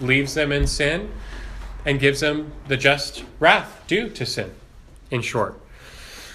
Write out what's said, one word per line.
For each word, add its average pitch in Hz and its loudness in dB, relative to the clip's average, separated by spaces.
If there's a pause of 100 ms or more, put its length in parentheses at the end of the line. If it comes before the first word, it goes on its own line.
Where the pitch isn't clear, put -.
leaves 135 2
them 147 2
in 143 4
sin 160 0 (720)
and 139 2
gives 139 4
them 151 0 (160)
the 135 2
just 139 2 (160)
wrath 180 6
due 214 0
to - -6
sin, - -6 (580)
in 120 -2
short. 101 -2 (760)